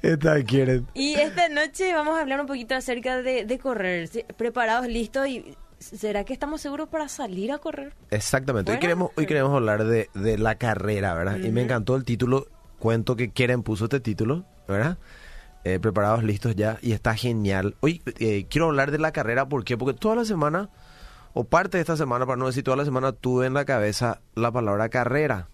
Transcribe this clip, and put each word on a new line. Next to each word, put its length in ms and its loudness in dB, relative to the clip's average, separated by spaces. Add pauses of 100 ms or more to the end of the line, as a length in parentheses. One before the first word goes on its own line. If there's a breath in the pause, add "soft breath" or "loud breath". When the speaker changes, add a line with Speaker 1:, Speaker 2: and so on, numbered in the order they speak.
Speaker 1:
Esta 420 4
quieren. 500 4
Speaker 2:
Y 200 0
esta 340 2
noche 460 0
vamos 240 0
a 20 0
hablar 200 -2
un 60 -4
poquito 280 -4
acerca 480 -4
de, 240 0
de 120 -2
correr. 500 -2
Sí, 160 -6 (120)
preparados, 520 0
listos 380 -2
y... 300 -8 (220)
¿será 460 -4
que 100 -6
estamos 260 -6
seguros 300 -6
para 180 -4
salir 420 -6
a 80 -4
correr? 360 -10 (160)
Speaker 1:
Exactamente. 600 0
Hoy 60 2
Speaker 2:
Bueno. 60 -2
Speaker 1:
queremos, 340 0
hoy 100 2
queremos 280 2
hablar 300 2
de, 280 2
de 240 0
la 200 2
carrera, 580 0
¿verdad? 240 -2
Y 120 -4
me 100 2
Speaker 2:
Ujú. 0 -
Speaker 1:
encantó 360 0
el 80 -2
título. 420 2 (320)
Cuento 380 2
que 160 -2
Keren 300 2
puso 220 -2
este 160 0
título, 440 -2 (240)
¿verdad? 300 0 (680 loud breath)
Eh, 140 0
preparados, 420 2
listos 340 0
ya. 260 0
Y 100 2
está 220 2
genial. 680 0
Hoy, 220 2 (160)
eh, 320 0
quiero 160 4
hablar 240 2
de 80 0
la 140 0
carrera. 360 0
¿Por 160 -2
qué? 140 -2
Porque 200 -2
toda 160 0
la 120 0
semana, 420 0 (640 loud breath)
o 120 -2
parte 340 2
de 20 2
esta 160 0
semana, 300 0
para 100 -2
no 100 -2
decir 160 -2
toda 140 2
la 80 0
semana, 280 0
tuve 340 0
en 80 0
la 100 0
cabeza 560 0 (140)
la 180 0
palabra 380 0
carrera. 640 0